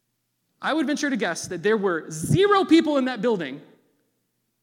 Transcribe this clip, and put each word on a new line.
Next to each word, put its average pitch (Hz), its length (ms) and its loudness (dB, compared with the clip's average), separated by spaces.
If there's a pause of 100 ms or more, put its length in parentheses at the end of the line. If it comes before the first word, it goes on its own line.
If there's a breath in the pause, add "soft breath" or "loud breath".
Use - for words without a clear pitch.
(600)
I 208 120 -2
would 311 120 0
venture 285 240 -2
to 262 80 -2
guess 180 300 -4
that 175 160 -8
there 214 120 2
were 190 360 -2
zero 370 540 2
people 311 320 4
in 262 80 0
that 254 140 -6
building 175 420 -4 (1000)